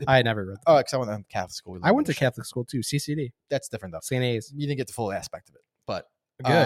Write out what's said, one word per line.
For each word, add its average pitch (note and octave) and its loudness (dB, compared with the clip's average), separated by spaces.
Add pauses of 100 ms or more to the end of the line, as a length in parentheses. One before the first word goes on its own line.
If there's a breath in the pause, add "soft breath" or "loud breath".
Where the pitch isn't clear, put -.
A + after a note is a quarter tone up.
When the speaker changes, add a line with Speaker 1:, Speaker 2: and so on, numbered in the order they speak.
Speaker 1:
I C3 8
never A2 0
read F#2+ -10 (100)
Speaker 2:
oh, E3 10
Speaker 1:
that. C3 6
Speaker 2:
'cause - -4
I C#3 0
went B2 -2
to G#2 -6
Catholic F#2 -4
school. - -14
We F#2 -12
Speaker 1:
I F2+ -4
Speaker 2:
learned G3+ 6
Speaker 1:
went D4 2
to - 0
Speaker 2:
this D3 -2
shit. C#3 2
Speaker 1:
Catholic A#2+ -2
school B2 -8
too, B2 -4
C C#3+ -2
C D3 -4
D. C#3 -6 (180)
Speaker 2:
That's C#3 -4
different F#2+ -10
though. - -10
Speaker 1:
Saint B2+ -2
A's. A#2 -2
Speaker 2:
You C#3+ -6
didn't C#3+ -2
get B2+ -4
the - -18
full G#2+ -4
aspect E2+ -10
of - -20
it, - -20 (260)
but, F2+ -8 (360)
Speaker 1:
Good. B2+ 2 (140)